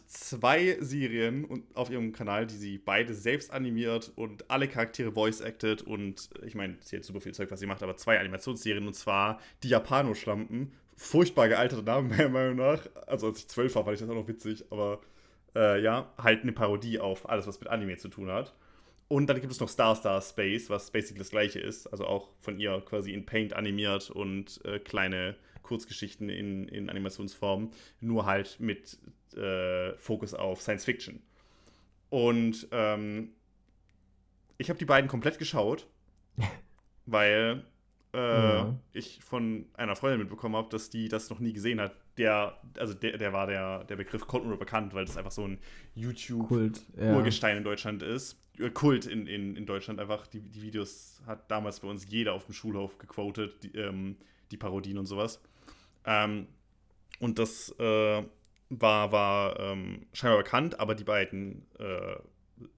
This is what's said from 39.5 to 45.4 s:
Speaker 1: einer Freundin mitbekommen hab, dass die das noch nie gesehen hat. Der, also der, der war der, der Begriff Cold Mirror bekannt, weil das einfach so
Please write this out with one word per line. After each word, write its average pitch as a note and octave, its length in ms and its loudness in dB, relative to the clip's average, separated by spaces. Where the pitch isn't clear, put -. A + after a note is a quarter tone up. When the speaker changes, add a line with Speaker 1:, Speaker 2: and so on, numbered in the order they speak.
Speaker 1:
einer G#2 220 -2
Freundin C3+ 240 2
mitbekommen A2 360 -4
hab, A2 140 -2
dass A2 200 -6
die A2+ 180 -4
das G#2+ 220 -4
noch A2 100 -10
nie A#2 120 0
gesehen A2 280 0
hat. G2+ 140 -2
Der, G#2+ 400 2
also G#2+ 160 -2
der, G2+ 240 -2
der G#2 140 0
war G2 140 0
der, F#2+ 380 -4
der G2+ 120 -8
Begriff G2+ 300 -6
Cold B2 180 -2
Mirror A2 140 -2
bekannt, G2+ 360 -4
weil F#2+ 100 -2
das - 120 -8
einfach F2 140 -6
so G#2 160 -6